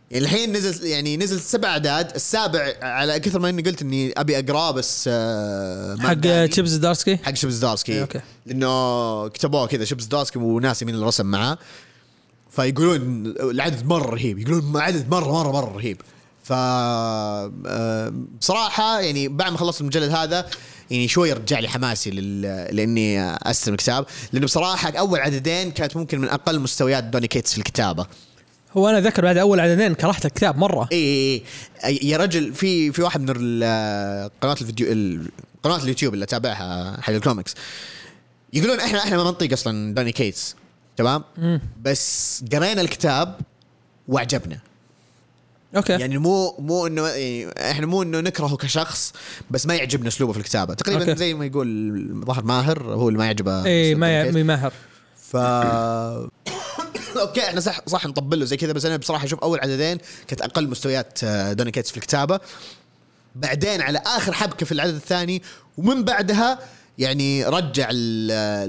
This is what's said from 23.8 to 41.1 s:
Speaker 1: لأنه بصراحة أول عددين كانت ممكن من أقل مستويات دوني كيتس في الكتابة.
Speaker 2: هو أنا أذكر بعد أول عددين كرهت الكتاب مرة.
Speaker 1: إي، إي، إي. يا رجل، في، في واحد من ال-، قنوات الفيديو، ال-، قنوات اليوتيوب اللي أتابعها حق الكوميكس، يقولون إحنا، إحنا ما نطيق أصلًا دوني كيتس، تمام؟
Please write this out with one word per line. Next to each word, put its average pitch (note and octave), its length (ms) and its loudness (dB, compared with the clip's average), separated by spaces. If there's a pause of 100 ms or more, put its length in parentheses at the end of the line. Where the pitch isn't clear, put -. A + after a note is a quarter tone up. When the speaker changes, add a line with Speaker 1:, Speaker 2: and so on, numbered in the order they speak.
Speaker 1:
لأنه C3+ 120 2
بصراحة E3 520 0
أول F3+ 220 2
عددين D3+ 520 0
كانت D3+ 260 -4
ممكن D#3 220 -2
من C3+ 100 0
أقل D#3 300 0
مستويات C3 440 2
دوني A#2 240 0
كيتس - 240 0
في - 60 -2
الكتابة. F#2+ 480 -2 (720)
Speaker 2:
هو G3 120 6
أنا A3 80 6
أذكر G3 240 4
بعد F3 160 6
أول G3 220 6
عددين F3 340 6
كرهت E3+ 320 2
الكتاب D3+ 320 2
مرة. E3 340 2
Speaker 1:
إي، E3+ 60 2
إي، C3+ 460 2 (420)
إي. C#3 140 2 (100)
يا D#3 80 4
رجل، E3 360 2
في، E3 380 2
في E3+ 100 0
واحد E3+ 200 2
من C3 160 0
ال-، G#2+ 920 0 (120)
قنوات C#3 200 0
الفيديو، A2+ 300 0
ال-، F2+ 380 0 (340)
قنوات D#3+ 200 0
اليوتيوب C3 300 0
اللي G2 100 -4
أتابعها G2 800 -4
حق G#2+ 120 0
الكوميكس، G#2+ 400 0 (1000)
يقولون A3 260 2
إحنا، A3 200 0
إحنا G3+ 180 0
ما F3 60 4
نطيق F3 300 0
أصلًا G#2+ 400 -2
دوني A#2+ 180 0
كيتس، - 440 -2 (420)
تمام؟ C3 260 2 (140)